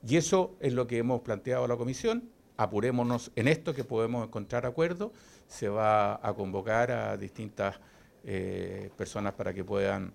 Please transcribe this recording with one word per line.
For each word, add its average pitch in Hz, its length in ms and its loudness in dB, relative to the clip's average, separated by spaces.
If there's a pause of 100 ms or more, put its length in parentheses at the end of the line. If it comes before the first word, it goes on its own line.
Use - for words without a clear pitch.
Y 123 100 4
eso 180 440 2
es 135 120 0
lo 123 140 0
que 120 120 -2
hemos 117 220 2
planteado 123 440 -2
a 123 40 -2
la 120 80 0
Comisión. 220 520 -2 (280)
Apurémonos 120 800 2
en 120 120 4
esto 160 260 2
que 131 100 -6
podemos 113 420 0
encontrar 117 400 -4
acuerdo. 175 460 -2 (340)
Se - 220 -6
va 107 460 4 (120)
a 104 80 0
convocar 104 560 0
a 107 260 -2
distintas, 101 640 -4 (460)
eh, 95 720 -4
personas 101 380 -4
para 98 200 -4
que 95 100 -6
puedan 98 500 0